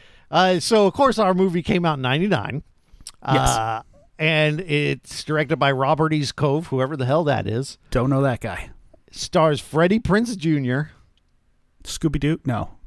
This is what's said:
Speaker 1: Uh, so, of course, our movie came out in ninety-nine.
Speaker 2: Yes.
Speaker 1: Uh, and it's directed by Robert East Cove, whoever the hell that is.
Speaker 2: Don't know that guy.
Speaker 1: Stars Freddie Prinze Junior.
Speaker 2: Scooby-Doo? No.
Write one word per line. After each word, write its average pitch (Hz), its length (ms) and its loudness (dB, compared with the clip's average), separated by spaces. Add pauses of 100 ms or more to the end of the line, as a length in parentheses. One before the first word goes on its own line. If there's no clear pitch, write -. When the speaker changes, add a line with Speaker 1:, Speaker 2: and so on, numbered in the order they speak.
(320)
Speaker 1:
Uh, 185 280 4
so, 208 280 4
of 175 60 0
course, 262 260 2
our 190 140 4
movie 180 280 2
came 175 240 0
out 151 120 0
in 135 40 -8
ninety-nine. 139 640 -2 (600)
Speaker 2:
Yes. 131 240 2
Speaker 1:
Uh, 113 340 -2 (340)
and 156 440 0
it's 147 600 -4
directed 151 340 -2
by 139 140 2
Robert 147 400 0
East 151 240 -2
Cove, 151 320 0
whoever 135 300 -2
the 127 80 -4
hell 151 200 2
that 113 220 0
is. 123 300 -4 (140)
Speaker 2:
Don't 131 180 2
know 139 140 2
that 127 180 0
guy. 95 300 -10 (400)
Speaker 1:
Stars 160 500 0
Freddie 180 380 2
Prinze 220 380 0
Junior. 143 540 -2 (920)
Speaker 2:
Scooby-Doo? 147 600 -2
No. 113 260 -4 (160)